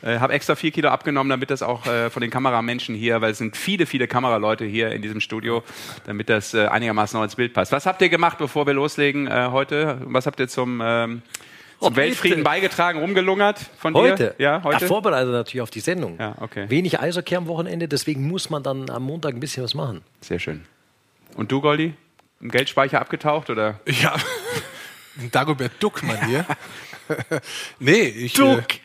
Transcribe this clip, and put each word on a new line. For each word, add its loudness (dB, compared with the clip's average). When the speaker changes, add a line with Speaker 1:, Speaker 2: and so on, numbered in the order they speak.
Speaker 1:
Äh, 0
hab 2
extra 2
vier -2
Kilo 2
abgenommen, 0
damit 0
das -2
auch, -2
äh, 0
von -6
den -2
Kameramenschen 0
hier, 2
weil 2
es -6
sind -4
viele, 0
viele 0
Kameraleute 0
hier 0
in -6
diesem -6
Studio, -4
damit -6
das, 2
äh, 6
einigermaßen 0
noch 2
ins -4
Bild 0
passt. 2
Was 0
habt 2
ihr 6
gemacht, 2
bevor 0
wir 2
loslegen, 0
äh, 0
heute? 0
Was 0
habt -4
ihr 0
zum, -2
ähm, 0
zum 4
Speaker 2:
Heute? -2
Speaker 1:
Weltfrieden 2
beigetragen, 2
rumgelungert 2
von -2
dir? 8
Speaker 2:
Heute? 4
Speaker 1:
Ja, 2
heute? 2
Speaker 2:
Ja, 0
vorbereitet 2
natürlich -4
auf -6
die -10
Sendung. -4
Speaker 1:
Ja, -4
okay. -8
Speaker 2:
Wenig 0
Eishockey -2
am -2
Wochenende, -4
deswegen -2
muss -4
man -4
dann -6
am -6
Montag -6
ein -8
bisschen -8
was -4
machen. -6
Speaker 1:
Sehr -6
schön. -8
Und -4
du, 0
Goldi? 2
Im -12
Geldspeicher 2
abgetaucht, -2
oder? 0
Speaker 3:
Ja. 2
<laughs> -16
Dagobert 0
Duck, -2
mein -2
hier. 0
<laughs> -8
Nee, 6
ich, -6
äh, 2
Speaker 2:
Duck! 6